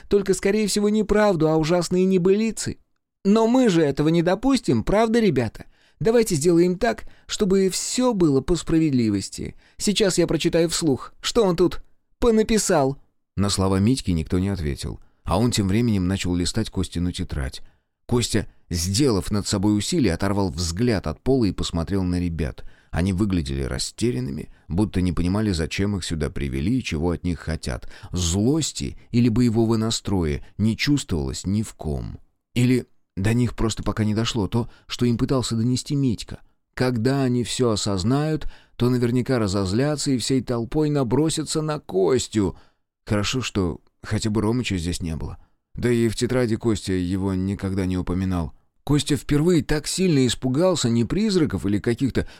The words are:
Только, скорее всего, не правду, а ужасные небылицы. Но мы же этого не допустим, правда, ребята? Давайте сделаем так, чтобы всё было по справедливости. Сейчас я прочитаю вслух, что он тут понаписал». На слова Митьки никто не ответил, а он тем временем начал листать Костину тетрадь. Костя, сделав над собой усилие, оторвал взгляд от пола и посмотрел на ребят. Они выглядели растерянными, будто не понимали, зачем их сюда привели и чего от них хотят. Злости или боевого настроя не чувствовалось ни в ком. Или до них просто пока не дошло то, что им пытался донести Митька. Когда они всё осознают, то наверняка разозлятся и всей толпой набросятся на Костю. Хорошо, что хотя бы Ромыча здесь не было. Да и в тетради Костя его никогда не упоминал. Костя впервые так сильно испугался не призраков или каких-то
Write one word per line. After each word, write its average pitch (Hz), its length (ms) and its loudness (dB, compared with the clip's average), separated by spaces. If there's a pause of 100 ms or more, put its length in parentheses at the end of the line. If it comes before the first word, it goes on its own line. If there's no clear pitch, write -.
Только, 196 260 2
скорее 202 340 0
всего, 208 220 0
не 214 140 2
правду, 202 460 2
а 156 80 2
ужасные 175 480 2
небылицы. 190 720 2 (480)
Но 220 220 6
мы 247 200 6
же 170 140 6
этого 147 280 2
не 170 120 4
допустим, 175 640 2
правда, 220 360 2
ребята? 131 460 0 (340)
Давайте 220 360 2
сделаем 175 420 4
так, 226 280 -2 (200)
чтобы 196 440 2
всё 254 440 0
было 160 260 4
по 151 160 0
справедливости. 131 1000 0 (220)
Сейчас 190 420 2
я 165 80 4
прочитаю 165 420 2
вслух, 147 520 -2
что - 220 0
он 180 120 2
тут 175 260 0 (380)
понаписал». 208 800 2 (360)
На 98 120 0
слова 95 300 2
Митьки 113 320 2
никто 85 280 0
не 95 100 -2
ответил, 76 500 -6 (240)
а 82 140 0
он 117 140 2
тем 101 160 0
временем 104 400 2
начал 92 280 -2
листать 90 360 -2
Костину 87 400 -4
тетрадь. 73 500 -8 (460)
Костя, 120 400 0 (240)
сделав 98 580 0
над 104 180 -2
собой 104 300 2
усилие, 110 360 0
оторвал 98 360 0
взгляд 87 560 -2
от 76 160 -6
пола 127 240 2
и 92 60 2
посмотрел 87 520 -4
на 90 160 0
ребят. 82 460 -4 (240)
Они 92 240 0
выглядели 85 480 -2
растерянными, 87 880 -4 (180)
будто 95 340 0
не 90 120 0
понимали, 98 380 0
зачем 95 440 -2
их 90 80 -6
сюда 76 280 -4
привели 71 480 -2
и 113 40 -8
чего 82 280 -2
от 80 120 -4
них 87 160 -4
хотят. - 480 -8 (240)
Злости 90 840 -2 (140)
или 123 180 4
боевого 113 480 2
настроя 95 640 -2 (140)
не 107 180 2
чувствовалось 78 720 -2
ни 101 160 0
в - 140 -8
ком. 58 440 -8 (360)
Или 123 320 2 (280)
до 107 200 0
них 120 200 0
просто - 280 -2
пока 107 200 0
не 107 120 0
дошло 113 320 -2
то, 117 200 -2 (200)
что - 180 -2
им 120 140 2
пытался 123 360 0
донести 123 400 -2
Митька. 131 440 -2 (340)
Когда 127 480 0
они 123 220 0
всё 120 260 0
осознают, 117 800 0 (300)
то 120 120 2
наверняка 123 480 0
разозлятся 110 720 0
и 131 80 2
всей 131 240 0
толпой 127 480 -2
набросятся 147 720 0
на 151 180 -4
Костю. 127 760 0 (520)
Хорошо, 104 340 -2
что 92 380 -2 (240)
хотя 110 260 -4
бы 107 120 0
Ромыча 107 360 0
здесь 85 240 -4
не 80 140 -6
было. 71 220 -8 (380)
Да - 140 -2
и 117 200 2
в 101 60 -6
тетради 120 420 0
Костя 104 340 -2
его 92 420 -2
никогда 95 520 -2
не 92 120 0
упоминал. 90 560 -2 (300)
Костя 147 320 0
впервые 147 480 2
так 151 240 -4
сильно 156 400 2
испугался 135 640 0
не 117 160 2
призраков 170 600 0
или 101 140 0
каких-то 117 480 -2 (120)